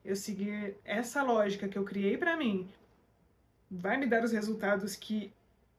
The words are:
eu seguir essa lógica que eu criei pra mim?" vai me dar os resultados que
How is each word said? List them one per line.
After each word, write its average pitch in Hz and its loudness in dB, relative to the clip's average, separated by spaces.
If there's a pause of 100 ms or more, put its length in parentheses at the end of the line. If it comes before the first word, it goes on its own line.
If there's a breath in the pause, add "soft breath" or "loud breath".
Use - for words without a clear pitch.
eu 202 -2
seguir 202 -4
essa 240 -2
lógica 208 2
que 196 -6
eu 196 0
criei 202 0
pra 349 0
mim?" 208 0 (1000)
vai 190 0
me 277 0
dar 226 4
os 226 2
resultados 208 0
que 214 -4 (460)